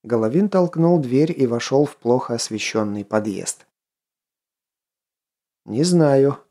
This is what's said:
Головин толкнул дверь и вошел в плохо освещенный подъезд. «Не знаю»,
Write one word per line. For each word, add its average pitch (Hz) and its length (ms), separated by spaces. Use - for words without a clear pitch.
Головин 120 440
толкнул 175 500
дверь 143 380
и 135 100
вошел 135 400
в 147 100
плохо 120 380
освещенный 104 680
подъезд. 104 640
«Не 113 200
знаю», 143 540